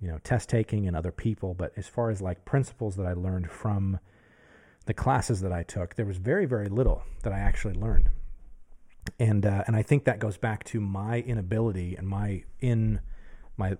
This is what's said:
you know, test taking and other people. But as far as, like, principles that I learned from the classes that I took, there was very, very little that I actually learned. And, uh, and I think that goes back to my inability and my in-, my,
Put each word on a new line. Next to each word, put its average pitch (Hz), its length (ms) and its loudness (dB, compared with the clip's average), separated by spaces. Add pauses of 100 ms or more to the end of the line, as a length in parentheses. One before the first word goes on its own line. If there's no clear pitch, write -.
you 98 60 -8
know, 80 120 -6
test - 300 -2
taking 107 380 0
and 87 100 0
other 85 140 -2
people. 98 420 -4
But 87 240 -6
as 98 120 -8
far 117 200 -2
as, 101 140 -4
like, 92 220 -4
principles 120 540 -2
that 95 80 -2
I 90 80 -2
learned 90 360 -2
from 98 480 -2 (880)
the 113 80 -2
classes 123 460 0
that 92 120 -2
I 85 120 -2
took, - 320 -8
there 107 100 -2
was 95 120 -6
very, 147 280 0
very 107 220 -2
little 117 340 2 (220)
that 107 80 -2
I 95 80 -2
actually 101 340 2
learned. 107 360 10 (1080)
And, 107 260 4
uh, 98 220 2
and 117 80 2
I 107 80 4
think 143 220 2
that 110 160 0
goes 107 160 -2
back 110 300 -4
to 110 140 -4
my 101 380 -2
inability 107 800 -2
and 92 100 -6
my 98 380 -2 (160)
in-, 113 400 2 (560)
my, 98 240 -2